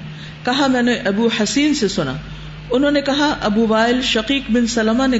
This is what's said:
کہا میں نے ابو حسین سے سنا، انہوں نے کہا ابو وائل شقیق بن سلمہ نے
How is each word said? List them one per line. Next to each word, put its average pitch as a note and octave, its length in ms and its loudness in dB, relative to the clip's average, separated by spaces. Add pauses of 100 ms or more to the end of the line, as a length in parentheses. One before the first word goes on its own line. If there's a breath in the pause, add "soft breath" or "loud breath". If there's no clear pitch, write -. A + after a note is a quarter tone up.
(440 loud breath)
کہا C4+ 220 2
میں B3+ 160 2
نے A#3+ 120 2 (160)
ابو A3 260 2
حسین C#4 380 2
سے G#3 140 0
سنا، C#3 260 -2 (560 loud breath)
انہوں C#4+ 200 2
نے C#4+ 100 2
کہا C#4+ 280 0 (120)
ابو A3 280 2
وائل A3+ 340 2
شقیق A#3+ 480 -2
بن A#3+ 160 4
سلمہ A3+ 400 2
نے B3+ 140 2